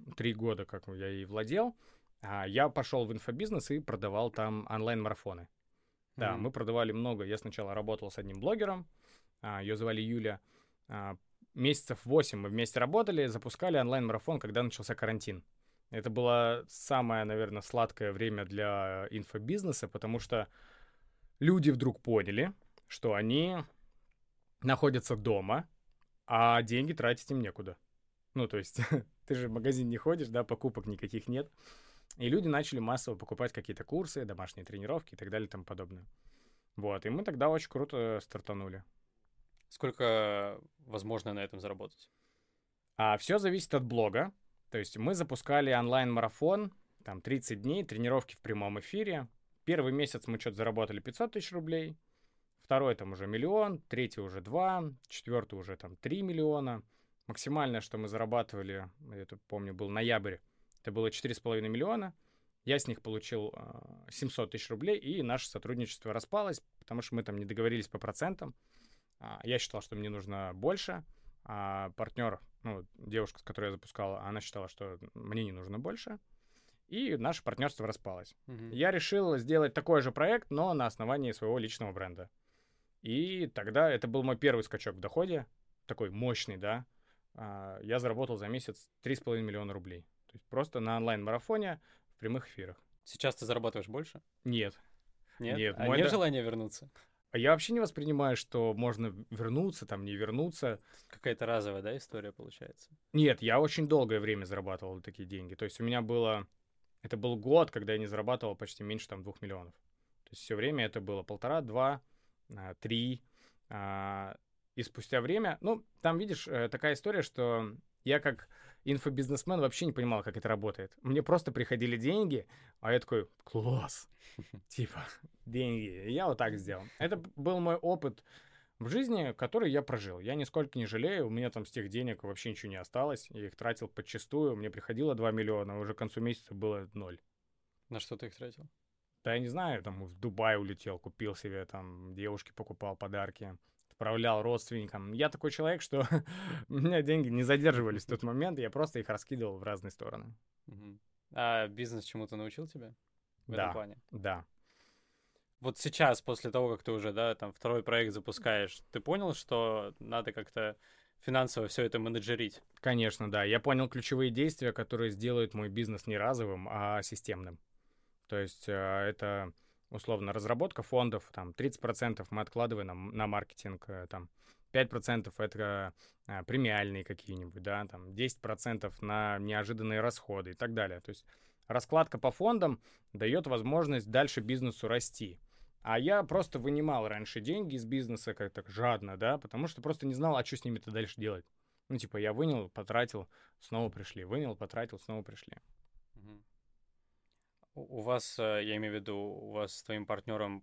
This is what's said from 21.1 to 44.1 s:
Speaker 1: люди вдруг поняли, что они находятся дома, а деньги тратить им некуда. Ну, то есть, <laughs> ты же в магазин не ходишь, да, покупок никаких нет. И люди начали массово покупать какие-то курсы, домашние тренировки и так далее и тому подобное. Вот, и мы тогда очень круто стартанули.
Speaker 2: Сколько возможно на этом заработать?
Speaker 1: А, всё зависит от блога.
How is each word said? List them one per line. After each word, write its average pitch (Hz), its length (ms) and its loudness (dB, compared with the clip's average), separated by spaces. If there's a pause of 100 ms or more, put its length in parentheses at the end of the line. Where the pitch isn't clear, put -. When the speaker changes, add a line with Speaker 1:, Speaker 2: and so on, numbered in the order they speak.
Speaker 1:
люди 156 300 8
вдруг 123 320 2
поняли, 110 500 4 (360)
что - 260 2
они 143 440 4 (1040)
находятся 127 540 4
дома, 107 520 2 (600)
а 117 340 8
деньги 120 300 2
тратить - 380 0
им 135 100 2
некуда. 95 360 -6 (580)
Ну, 127 120 2
то 104 120 -2
есть, - 220 -4 (220)
<laughs> - 240 -20
ты 143 80 2
же 123 140 -2
в 110 40 -4
магазин 123 360 2
не 117 80 0
ходишь, 156 320 2
да, 117 160 2
покупок 117 420 -2
никаких 104 400 -4
нет. 131 240 -2 (680)
И 120 100 0
люди 170 200 4
начали 143 320 2
массово 117 360 0
покупать - 360 -2
какие-то - 320 -8
курсы, 156 400 -2
домашние 92 420 -8
тренировки 107 480 -6
и - 20 -20
так 95 140 -10
далее 107 160 -2
и - 40 -12
тому 95 140 -10
подобное. 92 400 -10 (720)
Вот, 101 300 -2
и - 40 0
мы 170 140 -2
тогда 143 240 2
очень 160 220 2
круто 120 520 0
стартанули. 98 600 -8 (840)
Speaker 2:
Сколько 104 920 2 (260)
возможно 107 460 -4
на 101 80 -4
этом 98 200 -8
заработать? 98 480 -10 (880)
Speaker 1:
А, 107 220 4
всё 202 200 4
зависит 190 360 2
от 127 100 4
блога. 117 480 4 (380)